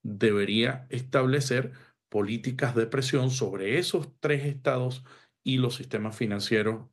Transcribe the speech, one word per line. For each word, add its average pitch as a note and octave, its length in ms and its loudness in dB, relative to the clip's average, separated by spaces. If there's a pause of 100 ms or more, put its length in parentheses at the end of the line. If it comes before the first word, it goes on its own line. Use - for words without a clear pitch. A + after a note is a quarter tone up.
debería G#2+ 880 0
establecer C3 840 0 (340)
políticas B2 640 -2
de A2+ 140 2
presión C3 420 2
sobre G2+ 480 -2
esos F3 300 0 (140)
tres C#3+ 240 0
estados C3 580 -2 (400)
y C3 140 2
los B2 180 2
sistemas G#2+ 400 -6
financieros G#2+ 760 0